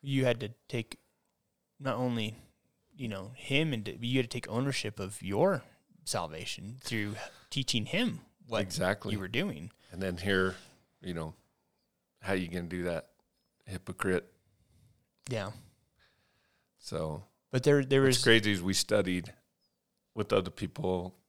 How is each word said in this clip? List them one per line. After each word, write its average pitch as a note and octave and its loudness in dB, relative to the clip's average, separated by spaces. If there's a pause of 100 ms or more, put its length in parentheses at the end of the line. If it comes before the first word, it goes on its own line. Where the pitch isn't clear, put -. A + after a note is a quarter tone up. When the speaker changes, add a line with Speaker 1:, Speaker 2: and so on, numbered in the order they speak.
Speaker 1:
You C3+ 2
had A#2+ 4
to G#2+ -6 (180)
take - -6 (800)
not C3+ -2
only, A#2 0 (580)
you B2+ -6
know, G2 -8
him, D3 2
and G#2+ -4 (140)
you B2 0
had A#2+ 0
to - -10
take B2 -6
ownership A#2+ -2
of G2 -6
your C3+ 2 (420)
salvation F2+ -6
through G#2+ -4 (340)
teaching A#2+ 0
him G#3 -2 (260)
what - 0
Speaker 2:
Exactly. F#2+ 0
Speaker 1:
you G#2 -2
were F#2+ -6
doing. A2+ -4 (220)
Speaker 2:
And F2 -8
then F#2 -2
here, F#2+ 4 (480)
you F2+ -6
know, D#2+ -6 (880)
how G2 -2
you F2+ 0
gonna F2 -4
do F2 -4
that? E2+ -4 (560)
Hypocrite. F#2 -2 (960)
Speaker 1:
Yeah. G#2+ -4 (1300)
Speaker 2:
So, D#2+ -6 (260)
Speaker 1:
But B2+ 0
there, D3 6
there C3+ 4
Speaker 2:
what's C3 6
Speaker 1:
was - 2
Speaker 2:
crazy A2 8
is F#2 0
we F#2+ 2
studied F#2 2 (800)
with G#2+ -2
other F#2+ 4
people F#2 -4 (140)